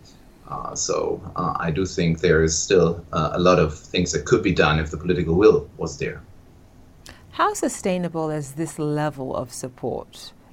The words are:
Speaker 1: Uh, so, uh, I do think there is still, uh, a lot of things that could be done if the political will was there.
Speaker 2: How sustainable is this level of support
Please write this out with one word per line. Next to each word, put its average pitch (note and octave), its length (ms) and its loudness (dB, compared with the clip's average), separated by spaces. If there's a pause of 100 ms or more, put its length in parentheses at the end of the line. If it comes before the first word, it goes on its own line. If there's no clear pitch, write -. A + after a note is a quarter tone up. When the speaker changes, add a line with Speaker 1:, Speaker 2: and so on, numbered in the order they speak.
(500)
Speaker 1:
Uh, - 240 -10
so, D#2+ 480 -4 (140)
uh, E2+ 240 -2
I E2 100 -2
do F2+ 160 -2
think E2+ 320 0
there D#2+ 240 4
is D#2+ 180 2
still, E2+ 520 2
uh, D#2+ 220 0
a - 40 -2
lot F2 220 6
of D2+ 180 0
things - 320 -2
that D2+ 140 -4
could - 180 4
be F#2+ 100 2
done D#2 280 4
if D#2 100 -4
the D#2+ 60 -6
political E2+ 400 -2
will G#2 420 6
was E2 200 -8
there. - 220 -8 (1080)
Speaker 2:
How F#4+ 220 -2
sustainable F3 760 -4
is D3 220 -6
this D#3+ 260 -6
level D3 560 -2
of - 180 -6
support - 800 -10 (200)